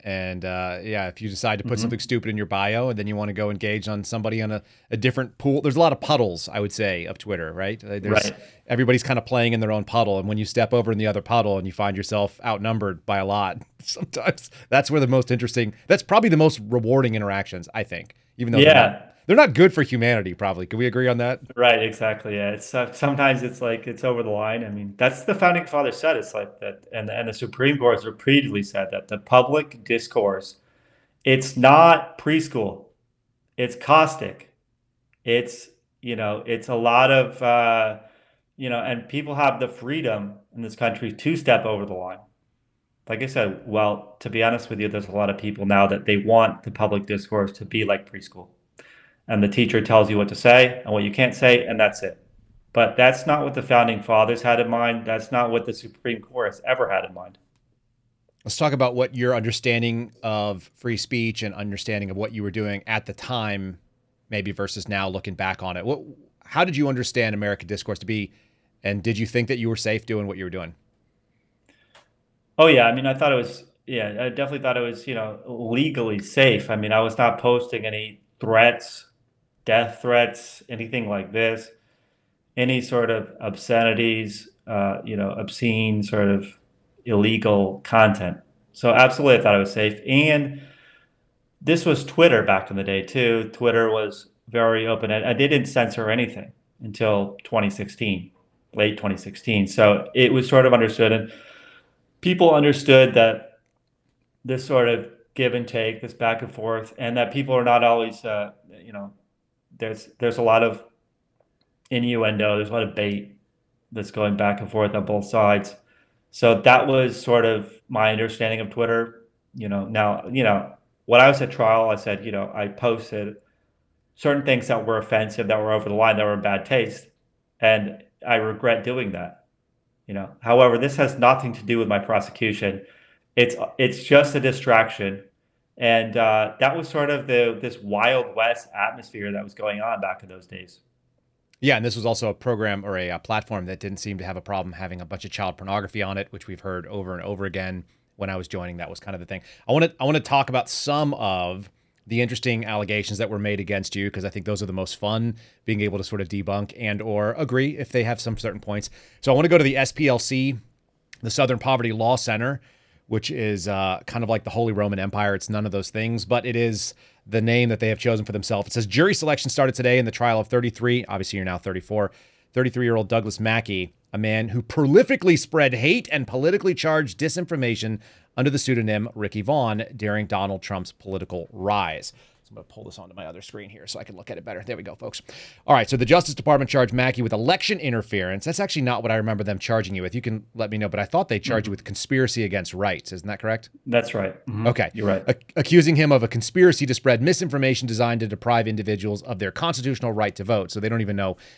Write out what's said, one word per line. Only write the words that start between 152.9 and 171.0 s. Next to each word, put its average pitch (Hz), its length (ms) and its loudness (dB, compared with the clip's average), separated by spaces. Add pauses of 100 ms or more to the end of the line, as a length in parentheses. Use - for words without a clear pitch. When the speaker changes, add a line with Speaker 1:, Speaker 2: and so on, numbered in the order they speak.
Speaker 1:
that 104 120 -4
were 104 100 -6
made 104 200 -4
against 98 360 -6
you, 101 160 -4
'cause 95 120 -10
I 98 60 -6
think 95 160 -12
those 104 160 -4
are 104 60 -8
the 92 60 -8
most 92 220 -8
fun, 113 400 -4 (300)
being 107 160 -2
able 101 160 -2
to 95 60 -6
sort 101 180 -8
of 90 80 -8
debunk 101 500 -6
and 104 220 -4
or 107 360 -2
agree 135 400 -2
if 135 140 -10
they 120 120 0
have 113 180 -4
some 113 160 -6
certain 104 240 -8
points. 104 280 -8 (320)
So 135 120 4
I - 20 6
wanna 156 140 4
go 170 80 8
to 156 60 6
the 135 120 2
S 135 160 0
P 156 160 0
L 123 120 2
C, 131 360 -2 (640)
the 113 100 -6
Southern 127 280 0
Poverty 120 320 0
Law 113 240 2
Center, 123 460 -4 (460)
which 110 240 -2
is, 107 360 -4
uh, 95 400 -2
kind 120 160 -6
of 104 60 -6
like 110 140 0
the - 60 -10
Holy 113 240 -2
Roman 101 260 -2
Empire. 101 360 -2
It's - 140 -10
none 107 160 -4
of 101 60 -6
those 98 180 -6
things, 113 360 -6
but 123 200 0
it 120 100 -4
is 117 380 -2 (340)
the 107 140 0
name 117 280 4
that 110 100 -2
they 110 100 0
have 107 100 -4
chosen 110 260 0
for 107 60 -12
themselves. 101 360 -4
It - 60 -12
says, 117 140 -2
"Jury 156 260 2
selection 147 360 -2
started 131 260 0
today 123 220 2
in 123 80 2
the 113 60 -4
trial 117 280 0
of 107 80 -4
thirty-three," 120 580 0